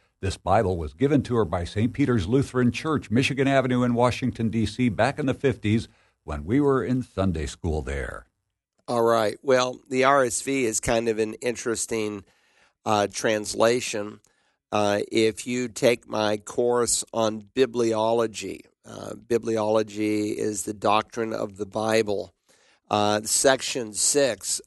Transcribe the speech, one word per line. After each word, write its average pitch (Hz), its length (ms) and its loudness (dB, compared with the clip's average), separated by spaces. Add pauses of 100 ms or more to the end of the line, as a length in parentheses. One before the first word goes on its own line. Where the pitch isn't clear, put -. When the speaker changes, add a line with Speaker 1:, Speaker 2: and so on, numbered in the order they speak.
(220)
Speaker 1:
This 92 160 -4
Bible 92 400 2
was 76 180 -8
given 135 260 2
to 120 140 -2
her 110 100 2
by 85 200 -4
Saint 107 280 -2
Peter's 123 320 0
Lutheran 123 460 2
Church, 147 400 -4
Michigan 131 360 0
Avenue 127 360 2
in 123 100 0
Washington, 117 560 0
D 110 160 0
C, 123 240 0
back 120 300 -2
in 151 80 -2
the 127 80 0
fifties 110 520 0 (360)
when 73 220 -8
we 117 140 0
were 135 240 2
in 127 200 -2
Sunday 92 420 -2
school 76 380 -4
there." 65 420 -8 (640)
Speaker 2:
All 120 160 2
right. 113 400 2
Well, 127 440 2
the 131 180 2
R 139 200 4
S 117 160 -4
V 139 240 -2
is 110 140 0
kind 117 280 0
of 110 120 0
an 110 160 -2
interesting, 110 880 -4 (640)
uh, 104 280 2
translation. 110 1080 0 (500)
Uh, 104 300 2 (100)
if 110 340 2
you 123 220 -4
take 117 420 0
my 107 280 0
course 120 640 0 (100)
on 110 420 -2
bibliology, 113 1080 0 (260)
uh, 104 240 -12
bibliology 107 1200 0
is 107 280 -4
the 110 100 -6
doctrine 110 580 0
of 110 260 -6
the 101 100 -6
Bible. 104 640 0 (560)
Uh, 104 340 2
section 127 720 0
six 127 720 0